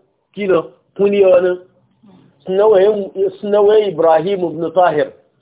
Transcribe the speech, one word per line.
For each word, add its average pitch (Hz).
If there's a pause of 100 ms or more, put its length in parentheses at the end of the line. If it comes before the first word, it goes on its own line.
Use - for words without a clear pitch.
(340)
kino 185 (240)
kuni 202
wani. 180 (880)
Suna 190
waye, 202 (300)
suna 208
waye 214
Ibrahim 165
ibn 165
Tahir. 160 (300)